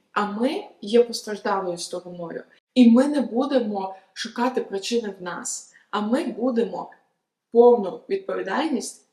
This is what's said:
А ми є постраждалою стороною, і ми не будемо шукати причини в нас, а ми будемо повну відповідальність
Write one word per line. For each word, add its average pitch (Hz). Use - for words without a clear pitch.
А 208
ми 240
є 233
постраждалою 202
стороною, 175
і 233
ми 262
не 294
будемо 214
шукати 240
причини 202
в 180
нас, -
а 208
ми 233
будемо 220
повну 226
відповідальність 196